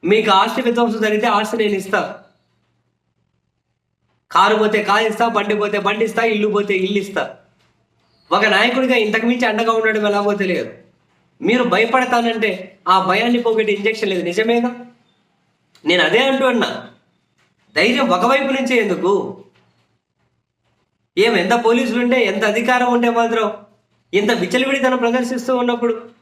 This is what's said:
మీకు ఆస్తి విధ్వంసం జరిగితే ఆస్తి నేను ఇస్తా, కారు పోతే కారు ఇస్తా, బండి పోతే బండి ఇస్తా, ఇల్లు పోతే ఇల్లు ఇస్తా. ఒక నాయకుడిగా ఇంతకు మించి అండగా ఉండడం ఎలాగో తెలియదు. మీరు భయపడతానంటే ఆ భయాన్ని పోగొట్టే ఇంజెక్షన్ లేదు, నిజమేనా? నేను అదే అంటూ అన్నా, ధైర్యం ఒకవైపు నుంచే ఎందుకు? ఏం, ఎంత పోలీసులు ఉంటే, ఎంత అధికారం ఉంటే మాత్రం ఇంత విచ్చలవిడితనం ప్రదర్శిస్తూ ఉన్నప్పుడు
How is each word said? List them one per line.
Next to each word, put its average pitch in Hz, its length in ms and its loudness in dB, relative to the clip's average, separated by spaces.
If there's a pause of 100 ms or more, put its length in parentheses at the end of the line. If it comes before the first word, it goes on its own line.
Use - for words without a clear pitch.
మీకు 208 280 2
ఆస్తి 214 300 2
విధ్వంసం 233 400 0
జరిగితే 214 260 0
ఆస్తి 214 300 -2
నేను 208 240 0
ఇస్తా, 190 200 -2 (2250)
కారు 202 240 4
పోతే 214 280 0
కారు 202 220 0
ఇస్తా, 220 220 -2
బండి 208 280 -2
పోతే 202 240 -2
బండి 214 260 -2
ఇస్తా, 214 180 -4
ఇల్లు 214 240 0
పోతే 202 280 -2
ఇల్లు 196 240 -2
ఇస్తా. 175 240 -6 (1080)
ఒక 202 140 2
నాయకుడిగా 240 500 2
ఇంతకు 220 300 0
మించి 247 200 0
అండగా 220 260 0
ఉండడం 220 360 0
ఎలాగో 202 260 0
తెలియదు. 185 380 -4 (680)
మీరు 233 220 2
భయపడతానంటే 226 1200 0
ఆ 185 80 4 (100)
భయాన్ని 233 360 2
పోగొట్టే 220 320 0
ఇంజెక్షన్ 208 360 -2
లేదు, 180 140 -2
నిజమేనా? 233 460 0 (1160)
నేను 170 180 4
అదే 185 140 2
అంటూ 269 280 2
అన్నా, 233 240 0 (1080)
ధైర్యం 185 340 2
ఒకవైపు 269 420 2
నుంచే 254 300 -2
ఎందుకు? 180 300 0 (2000)
ఏం, 226 180 2
ఎంత 208 300 0
పోలీసులు 233 380 2
ఉంటే, 247 220 2
ఎంత 202 200 -2
అధికారం 247 480 0
ఉంటే 240 160 2
మాత్రం 233 360 0 (680)
ఇంత 208 180 2
విచ్చలవిడితనం 254 680 0
ప్రదర్శిస్తూ 247 600 -2
ఉన్నప్పుడు 240 360 0 (280)